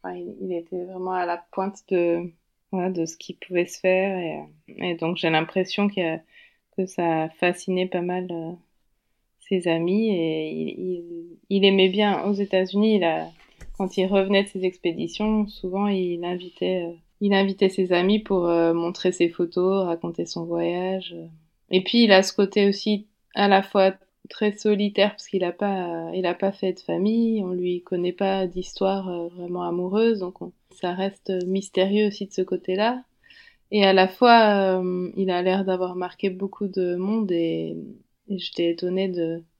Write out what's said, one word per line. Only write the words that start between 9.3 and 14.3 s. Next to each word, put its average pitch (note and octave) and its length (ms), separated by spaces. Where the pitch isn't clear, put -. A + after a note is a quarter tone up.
ses F3+ 200
amis. F#3 420
Et D#3+ 400
il, D#3+ 180
il, E3+ 680
il G3 160
aimait G3 240
bien, G3+ 360
aux G3+ 100
États-Unis, G3 600
il F3+ 80
a, D#3+ 220
quand F#3+ 200
il F#3 80
revenait G3 400